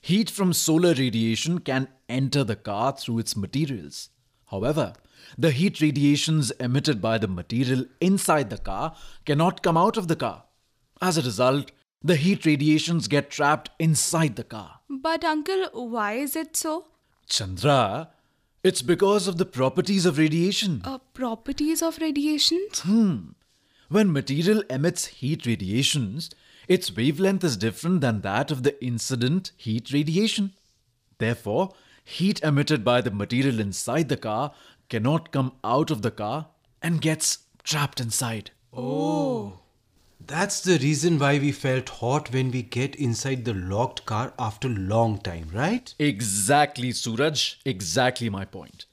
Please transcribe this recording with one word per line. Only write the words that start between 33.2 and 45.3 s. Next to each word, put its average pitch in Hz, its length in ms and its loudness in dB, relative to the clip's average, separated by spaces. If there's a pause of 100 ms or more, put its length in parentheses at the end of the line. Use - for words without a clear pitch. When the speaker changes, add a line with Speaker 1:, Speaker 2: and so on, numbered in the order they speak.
Speaker 1:
inside 113 500 -2
the 139 80 0
car 117 360 -4 (360)
cannot 135 420 -2
come 131 220 -2 (100)
out 143 280 2
of 110 100 -2
the 107 100 0
car 120 360 -6 (340)
and 165 200 -2
gets 156 380 0 (240)
trapped 147 360 -2
inside. 113 520 -4 (220)
Speaker 3:
Oh. 262 840 -2 (640)
That's 185 360 -2
the 175 180 4
reason 151 400 2
why 143 180 4
we 139 140 0
felt 131 380 -2
hot 135 420 -2
when 131 180 0
we 123 140 -4
get 131 320 -4
inside 131 480 -2
the 117 100 -2
locked 98 520 -4
car 117 340 -4
after 120 300 -4
long 107 500 0
time, 82 340 -10